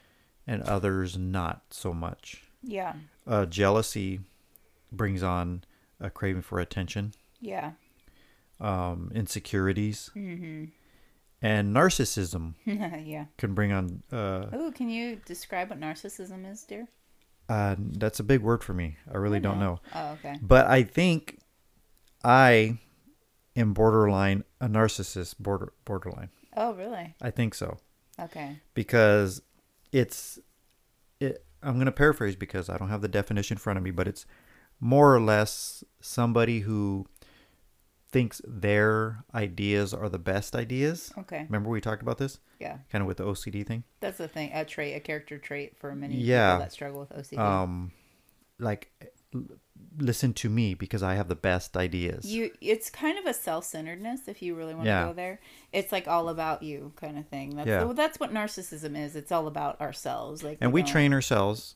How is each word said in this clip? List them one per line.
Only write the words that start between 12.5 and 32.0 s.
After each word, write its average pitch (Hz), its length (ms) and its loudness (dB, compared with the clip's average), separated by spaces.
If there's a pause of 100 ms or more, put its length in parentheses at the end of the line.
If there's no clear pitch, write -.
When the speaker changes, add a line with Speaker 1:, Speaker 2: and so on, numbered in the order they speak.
Speaker 2:
<laughs> - 60 -14
Yeah. 156 640 -6 (100)
Speaker 1:
can 98 180 -4
bring 101 180 2
on, 90 380 -2
uh, 98 440 -4
Speaker 2:
Ooh, 302 180 -4
can 247 160 -6
you 226 360 -6
describe 180 460 -8
what 180 100 -12
narcissism 185 720 -12
is, 214 140 -16
dear? 220 240 -14 (600)
Speaker 1:
Uh, 104 300 0
that's 107 420 -4
a 107 40 -4
big 131 180 4
word 113 220 2
for 98 100 -6
me. 82 220 -4 (160)
I - 60 -6
really 104 200 0
Speaker 2:
I - 20 -4
Speaker 1:
don't 98 200 0
Speaker 2:
know. 95 140 0
Speaker 1:
know. 87 60 -8 (140)
Speaker 2:
Oh, 160 200 -6
okay. 147 280 -10
Speaker 1:
But 127 240 8
I 131 160 8
think 165 560 2 (840)
I 120 540 8 (800)
am 110 160 4
borderline 101 720 6 (160)
a 131 80 -2
narcissist, 107 720 0
border-, 98 340 -2 (120)
borderline. 95 460 -8 (260)
Speaker 2:
Oh, 226 180 0
really? 185 480 -10
Speaker 1:
I 120 80 -4
think 117 240 -2
so. - 240 -8 (420)
Speaker 2:
Okay. 151 380 -12 (160)
Speaker 1:
Because 104 640 6 (520)
it's, - 460 -2 (840)
it, - 240 -4 (180)
I'm 131 160 0
gonna 131 140 4
paraphrase 143 440 4